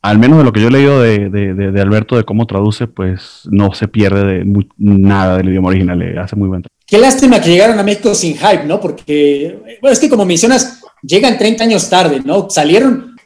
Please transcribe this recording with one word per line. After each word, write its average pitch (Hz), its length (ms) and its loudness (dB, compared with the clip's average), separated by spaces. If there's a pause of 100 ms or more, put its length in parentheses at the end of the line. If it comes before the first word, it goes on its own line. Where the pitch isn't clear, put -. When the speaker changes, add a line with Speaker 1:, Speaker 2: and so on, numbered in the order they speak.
Speaker 1:
al 107 180 2
menos 135 180 6
de 156 60 6
lo 123 80 4
que 107 100 -2
yo 110 60 2
he 120 40 2
leído 139 300 4
de, 104 280 0
de, 98 240 -4
de, 98 180 -4
de 98 100 0
Alberto, 107 360 0
de 110 80 0
cómo 113 200 -2
traduce, 104 420 -2
pues - 640 -8
no 101 240 2
se - 140 -6
pierde 101 360 0 (160)
de 92 60 -6
mu-, 101 180 0 (140)
nada 98 600 2
del 92 120 -2
idioma 92 200 0
original, 90 320 0
eh, 87 180 -8
hace 101 160 -10
muy 101 140 -2
buen 95 120 -6
trabajo. - 120 -20 (120)
Speaker 2:
Qué 202 120 0
lástima 262 440 4
que 165 80 0
llegaron 208 300 2
a 202 40 -2
México 208 300 -2
sin 165 220 -4
hype, 180 300 0
¿no? 156 140 -4
Porque, 147 800 -4 (220)
bueno, 269 120 2
es - 60 0
que 302 100 0
como 208 160 0
mencionas, 185 560 0 (200)
llegan 202 360 -2
treinta 226 260 -2
años 220 260 -2
tarde, 165 340 0
¿no? 190 260 -4
Salieron 254 680 0 (100)